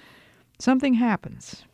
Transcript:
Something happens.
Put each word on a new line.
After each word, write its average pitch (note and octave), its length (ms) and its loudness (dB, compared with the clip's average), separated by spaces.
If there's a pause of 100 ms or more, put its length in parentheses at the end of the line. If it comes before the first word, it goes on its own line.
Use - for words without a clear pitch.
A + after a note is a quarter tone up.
(580)
Something C4 360 2
happens. - 800 -4